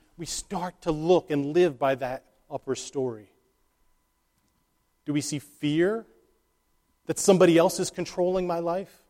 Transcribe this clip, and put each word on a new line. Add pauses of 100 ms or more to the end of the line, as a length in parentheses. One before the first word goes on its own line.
(160)
we
start
to
look
and
live
by
that (220)
upper
story? (1700)
Do
we
see
fear (1000)
that
somebody
else
is
controlling
my
life?